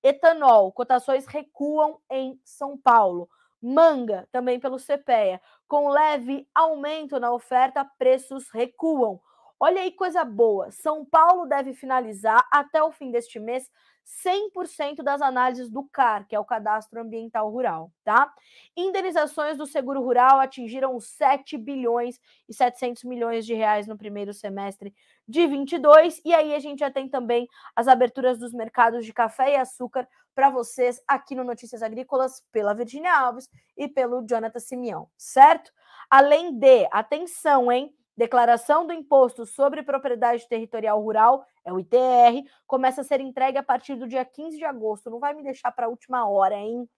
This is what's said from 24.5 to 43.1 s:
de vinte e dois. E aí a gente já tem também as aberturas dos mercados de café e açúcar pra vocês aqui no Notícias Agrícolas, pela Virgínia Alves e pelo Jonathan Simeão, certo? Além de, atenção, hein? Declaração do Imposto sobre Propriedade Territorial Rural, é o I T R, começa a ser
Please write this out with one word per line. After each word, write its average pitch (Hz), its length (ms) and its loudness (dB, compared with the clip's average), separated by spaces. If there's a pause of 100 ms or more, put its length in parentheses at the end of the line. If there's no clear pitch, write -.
de 302 200 2
vinte 277 260 -4
e 339 60 -6
dois. 311 440 8
E 330 120 2
aí 311 180 0
a 294 60 -4
gente 285 220 -10
já 277 100 -4
tem 269 180 -8
também 240 380 -4 (280)
as 240 120 -2
aberturas 254 500 2
dos 233 160 -14
mercados 233 520 0
de 220 80 -16
café 254 400 -2
e - 20 2
açúcar 254 520 -6 (280)
pra 269 160 4
vocês 247 560 -4
aqui 269 260 -2
no 254 100 -8
Notícias 240 380 -12
Agrícolas, 254 680 -4
pela 208 240 -2
Virgínia 285 420 -2
Alves 254 320 -2 (260)
e 285 120 -8
pelo 254 360 -4
Jonathan 226 360 -6
Simeão, 233 580 -10
certo? - 540 6 (400)
Além 285 480 6
de, 240 320 8
atenção, 277 800 0
hein? 269 200 -2 (260)
Declaração 240 680 2
do 339 60 -8
Imposto 262 520 2
sobre 277 380 -2
Propriedade 240 640 -2
Territorial 220 540 -4
Rural, 220 420 2 (220)
é 170 80 -10
o 185 60 -4
I 185 40 -8
T 233 140 0
R, 254 520 4 (160)
começa 262 360 -2
a - 20 -8
ser 269 160 -2